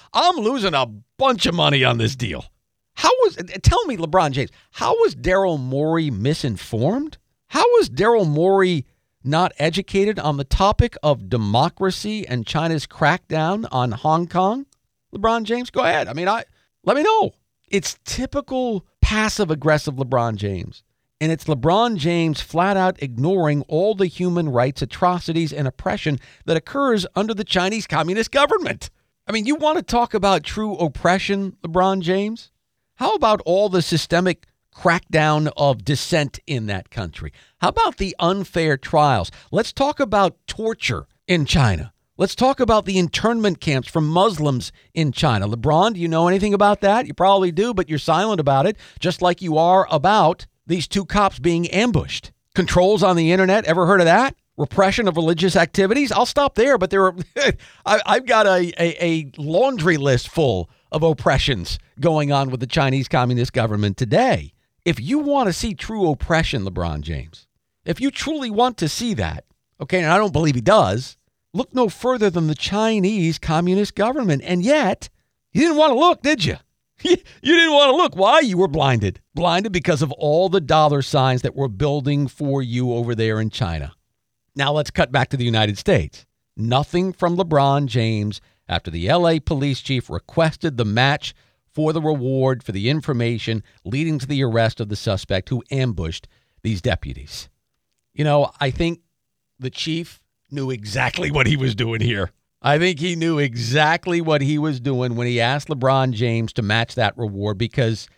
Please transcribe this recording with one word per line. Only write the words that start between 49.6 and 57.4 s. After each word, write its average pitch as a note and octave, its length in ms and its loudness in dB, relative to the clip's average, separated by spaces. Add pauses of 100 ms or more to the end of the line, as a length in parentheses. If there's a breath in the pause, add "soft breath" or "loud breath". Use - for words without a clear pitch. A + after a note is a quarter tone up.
about F3 560 2 (220)
these E3+ 200 -2
two G3 180 -4
cops G3 340 0
being E3+ 300 0
ambushed. G3 600 -2 (220)
Controls F3+ 480 2
on F#3 140 6
the E3 160 2
internet, F#3+ 340 4
ever E3+ 220 2
heard F#3+ 120 6
of F3 60 6
that? G#3+ 300 4 (220)
Repression G3 500 0
of E3 100 0
religious E3+ 380 2
activities? G3+ 560 2
I'll A#3+ 160 2
stop C#4+ 260 0
there, B3+ 240 4
but F3+ 140 -2
there G3 140 4
are, F#3 100 2 (200)
<laughs> - 500 -4